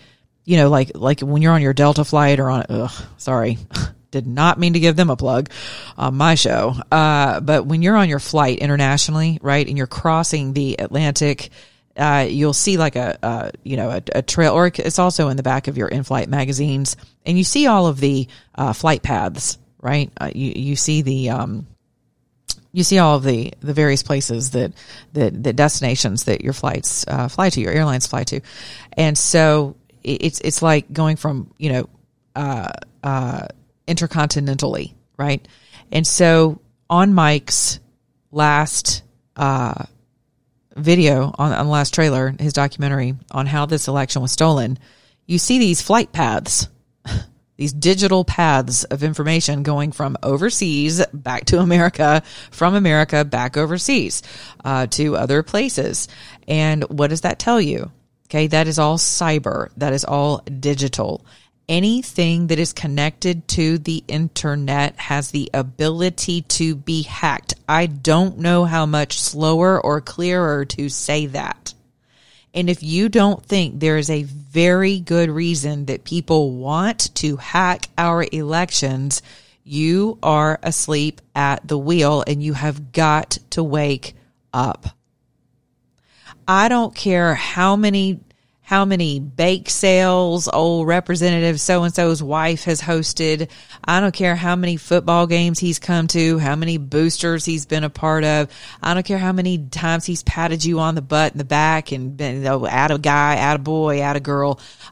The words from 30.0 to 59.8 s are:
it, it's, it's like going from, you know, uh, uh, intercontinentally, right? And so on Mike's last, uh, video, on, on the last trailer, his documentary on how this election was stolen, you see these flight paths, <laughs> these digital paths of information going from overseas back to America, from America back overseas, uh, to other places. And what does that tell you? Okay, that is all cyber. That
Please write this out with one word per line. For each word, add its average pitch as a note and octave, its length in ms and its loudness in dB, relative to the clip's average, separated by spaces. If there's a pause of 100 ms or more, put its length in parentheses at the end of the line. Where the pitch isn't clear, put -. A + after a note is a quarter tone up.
it, - 200 -4
it's, - 180 -2
it's - 220 -4
like D#3 280 2
going D#3 260 0
from, C#3+ 420 -6
you D3 140 -2
know, B2+ 160 -2 (480)
uh, C3+ 360 -6 (300)
uh, C3 460 -4 (400)
intercontinentally, D3 1040 -2 (240)
right? C#3 320 -4 (420)
And D#3 160 0
so E3 540 4 (300)
on F#3+ 240 4
Mike's D3+ 680 2 (500)
last, D3+ 720 0 (320)
uh, C3+ 520 -4 (880)
video, D3 640 4
on, C#3+ 140 2
on - 120 -2
the D3+ 80 0
last D3 220 0
trailer, C3+ 440 2
his D3+ 140 -2
documentary C#3 600 -2 (160)
on C3+ 160 -4
how D3 180 -2
this D3+ 240 -2
election C#3 320 -2
was B2+ 100 -2
stolen, C3+ 480 2 (480)
you F3 120 0
see B3 200 0
these F#3+ 220 4
flight - 320 0
paths, - 560 -2 (360)
<laughs> - 520 -8
these C#3+ 160 -4
digital F#3 520 2
paths C3 600 0
of C#3 180 -6
information D3+ 600 0
going D3 280 -2
from C#3+ 320 -6
overseas D#3+ 840 0
back B2+ 400 -8
to F3 120 4
America, E3+ 640 4 (280)
from F3 240 2
America D3+ 500 2
back B2+ 320 -4
overseas, D#3+ 680 -2 (420)
uh, C3 220 0
to C#3+ 300 0
other C#3 260 0
places. - 680 -4 (380)
And D#3 380 0
what D3 240 0
does D#3 140 -4
that - 160 -2
tell A#3 220 2
you? - 300 -2 (360)
Okay, D#3 220 0
that D#3 200 2
is D#3 100 -2
all D#3 200 2
cyber. - 800 -2
That C#3+ 160 -2